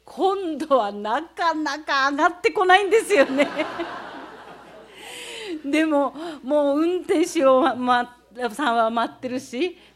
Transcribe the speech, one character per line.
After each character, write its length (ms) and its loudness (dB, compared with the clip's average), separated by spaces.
今 520 -2
度 200 2
は 140 0
な 320 -4
か 320 -2
な 240 -4
か 300 0
上 80 -2
が 100 4
っ 140 -4
て 100 2
こ 140 0
な 120 8
い 60 6
ん 60 -2
で 100 4
す 140 0
よ 120 6
ね。 220 2
<laughs> 1080 -14
で 200 0
も、 280 0
も 320 2
う 60 2
運 180 0
転 320 0
手 140 2
を、 300 4
ま、 420 0
さ 200 -2
ん 40 0
は 140 2
待 260 -2
っ 40 -20
て 100 -8
る 100 -6
し、 380 -6